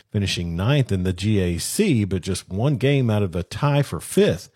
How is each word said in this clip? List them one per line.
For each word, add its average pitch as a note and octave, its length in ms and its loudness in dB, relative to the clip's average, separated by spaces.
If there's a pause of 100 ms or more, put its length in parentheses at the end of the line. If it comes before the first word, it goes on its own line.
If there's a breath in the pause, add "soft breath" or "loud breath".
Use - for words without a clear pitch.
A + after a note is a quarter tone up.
finishing F2 460 -2
ninth A#2+ 380 2
in F#2 100 0
the F#2 80 2
G G2 300 0
A F2 160 0
C, C3 480 0
but F#2 160 -4
just - 260 -6
one A2+ 300 0
game C3+ 320 2
out G#2 120 2
of F2 140 -2
a E2+ 80 -2
tie D3 380 0
for E2+ 180 -4
fifth. - 560 0